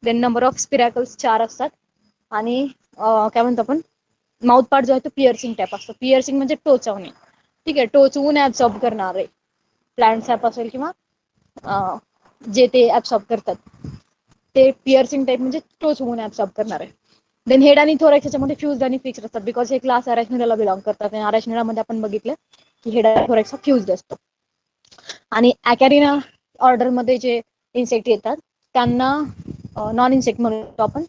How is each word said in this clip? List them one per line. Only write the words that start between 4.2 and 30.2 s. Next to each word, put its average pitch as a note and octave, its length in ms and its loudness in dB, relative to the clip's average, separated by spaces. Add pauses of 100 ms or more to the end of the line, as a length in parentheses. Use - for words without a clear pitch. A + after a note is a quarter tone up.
माउथ B3 180 6
पार्ट C4 240 2
जो C4 60 2
आहे C4 120 0
तो - 120 -8
पिअर्सिंग B3 380 0
टाईप B3 200 -6
असतो. G3+ 260 -14
पिअर्सिंग C4 360 0
म्हणजे C4+ 180 -2 (100)
टोचवणे, G#3+ 440 0 (580)
ठीक D4+ 100 -4
आहे, B3+ 100 0
टोचवून C#4+ 500 2
ॲब्सॉर्ब B3 420 0
करणारे G3 460 -4 (720)
प्लांट A3+ 260 2
सॅप A#3 240 -2
असेल A#3 220 -6
किंवा, C4+ 220 -8 (720)
अ, G3 340 -6 (580)
जे B3 120 6
ते B3 220 4
ॲब्सॉर्ब A3+ 420 0
करतात G#3 240 -4 (1000)
ते C4+ 160 6
पिअर्सिंग C4+ 540 2
टाईप B3 160 -2
म्हणजे C4 200 -4 (200)
टोचवून C4 400 -2
ॲब्सॉर्ब G3+ 360 -6
करणारे. G#3 300 -6 (600)
Then C4 140 6
हेड C#4+ 160 8
आणि D4+ 160 4
thorax D4 300 4
याच्यामध्ये C#4 320 -4
फ्युज्ड C#4+ 260 -4
आणि C4 220 -2
फिक्स्ड A#3+ 200 -12
असतात, A3 160 -10
because A#3 300 -4
हे C4 80 -2
क्लास B3 300 -2
Arachnidaला A#3 460 0
बिलॉंग G3+ 260 -2
करतात G#3 340 -6
आणि G#3+ 80 -6
Arachnidaमध्ये A3+ 580 -2
आपण A3 200 -8
बघितलं G#3+ 340 -6 (500)
की A#3 60 -6
हेड A3 160 2
आणि A3 180 4
thorax A3 280 2
हा C#4 40 -12
फ्युज्ड A#3+ 340 0
असतो. - 240 -6 (1160)
आणि A#3+ 220 2 (140)
Acarina C#4+ 520 4 (400)
ऑर्डरमध्ये B3 600 2
जे A#3+ 220 -2 (340)
इन्सेक्ट A#3+ 340 -2
येतात A3+ 280 -2 (360)
त्यांना, B3+ 480 0 (560)
अ, G#3+ 160 -8
नॉन B3 200 2
इन्सेक्ट B3 280 0